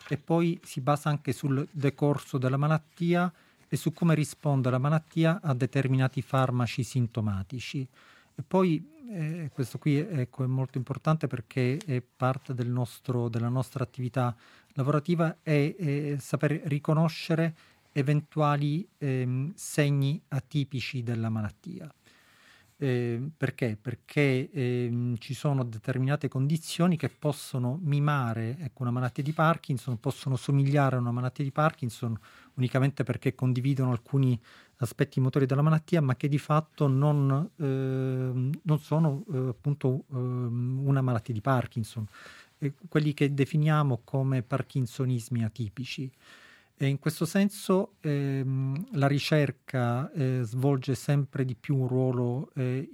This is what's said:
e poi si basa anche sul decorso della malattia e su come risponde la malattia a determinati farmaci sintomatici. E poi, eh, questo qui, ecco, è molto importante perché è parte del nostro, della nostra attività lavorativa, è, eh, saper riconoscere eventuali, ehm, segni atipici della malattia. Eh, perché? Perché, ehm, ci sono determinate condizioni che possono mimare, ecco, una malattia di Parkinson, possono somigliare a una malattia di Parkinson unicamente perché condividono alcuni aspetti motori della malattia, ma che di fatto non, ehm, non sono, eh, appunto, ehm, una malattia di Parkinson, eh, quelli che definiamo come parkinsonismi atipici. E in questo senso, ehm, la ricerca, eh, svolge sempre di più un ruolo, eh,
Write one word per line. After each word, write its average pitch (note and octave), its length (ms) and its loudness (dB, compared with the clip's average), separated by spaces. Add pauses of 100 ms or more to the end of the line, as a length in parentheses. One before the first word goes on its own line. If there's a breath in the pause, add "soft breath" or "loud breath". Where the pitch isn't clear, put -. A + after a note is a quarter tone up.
e D3 100 -4
poi E3+ 440 0
si - 180 -10
basa D3 280 0
anche D3 240 -2
sul C#3 400 -2
decorso C#3+ 640 0
della C3 180 0
malattia E3+ 760 0 (340 soft breath)
e - 100 -4
su D#3 160 -2
come E3 220 4
risponde C#3 560 0
la B2+ 80 2
malattia D#3+ 640 2
a D3+ 120 0
determinati C3 680 0
farmaci B2+ 600 0
sintomatici. A2+ 960 -4 (540 soft breath)
E - 120 -10
poi, F#3 400 2 (240)
eh, D#3+ 420 -6
questo C3 260 -6
qui, D3 180 2
ecco, D3 480 -2
è - 20 -2
molto C3 320 -2
importante D3 480 -2
perché B2+ 520 -2
è B2+ 240 -2
parte C3 520 -4
del A#2+ 140 -4
nostro, A#2+ 600 -2
della A#2 200 -2
nostra B2+ 340 -4
attività B2 540 -4 (380 soft breath)
lavorativa, D#3 680 0
è, D3+ 340 2
eh, D3 440 -2
saper D3 460 -2
riconoscere D#3+ 920 0 (360 soft breath)
eventuali, D3 920 0 (120)
ehm, C3 580 -2
segni C#3+ 720 0
atipici C3+ 720 -4
della A2+ 280 -2
malattia. A2 640 -8 (880 soft breath)
Eh, B2 540 0
perché? B2 440 -2
Perché, C3 720 0
ehm, B2 680 -2
ci - 160 -8
sono C#3 280 0
determinate B2+ 640 -2
condizioni D#3+ 680 0
che D3 120 0
possono C3+ 720 -4
mimare, C#3+ 800 0
ecco, C#3+ 240 -10
una A#2+ 80 -2
malattia B2+ 320 -2
di D3 100 -4
Parkinson, D#3 680 0
possono C3+ 340 -2
somigliare C#3 600 2
a - 20 0
una A#2+ 140 -2
malattia B2 320 -2
di C3+ 80 -4
Parkinson B2 640 -2 (360 loud breath)
unicamente C3+ 500 2
perché B2+ 320 -2
condividono B2+ 560 0
alcuni B2+ 440 2 (420 loud breath)
aspetti - 420 0
motori C3 260 2
della C3+ 160 2
malattia, D#3+ 400 2
ma B2+ 140 2
che - 100 -2
di C#3+ 120 2
fatto D3+ 500 0
non, C#3+ 680 2
ehm, C3 920 -2 (120)
non D3+ 180 2
sono, D#3 520 0
eh, C3 180 -2
appunto, C#3 600 -2
ehm, B2 760 -4
una C#3 180 2
malattia B2 320 -2
di G#2+ 60 -4
Parkinson, A#2 640 -2 (540 loud breath)
eh, C#3 160 -4 (140)
quelli D3+ 260 0
che C#3+ 180 2
definiamo D3 720 2
come C3+ 400 0
parkinsonismi B2+ 1000 -2
atipici. B2+ 640 -8 (720 loud breath)
E C#3 40 2
in C#3 120 0
questo - 280 -2
senso, G3 720 2
ehm, C3+ 920 -2
la C#3 120 4
ricerca, C3+ 1040 0
eh, C3 320 0
svolge B2+ 540 0
sempre C#3 480 0
di B2+ 100 -4
più - 220 -2
un C3 100 2
ruolo, B2 680 0
eh, B2+ 400 -2